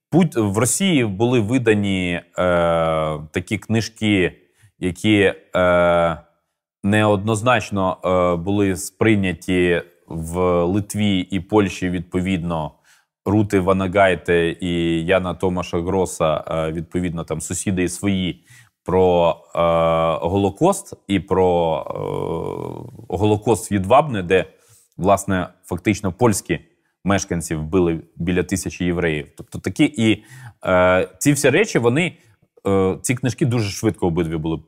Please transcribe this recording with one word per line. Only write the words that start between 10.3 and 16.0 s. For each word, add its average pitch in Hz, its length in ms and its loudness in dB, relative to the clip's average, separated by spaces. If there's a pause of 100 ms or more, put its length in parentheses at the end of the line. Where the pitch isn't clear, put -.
Литві 104 540 -2
і 92 220 -4
Польщі, 95 500 0
відповідно. 85 840 -4 (520)
Рути 104 360 2
Ванагайте 90 1000 2
і 82 460 0
Яна 90 280 0
Томаша 90 460 -4
Гроса, 85 720 -2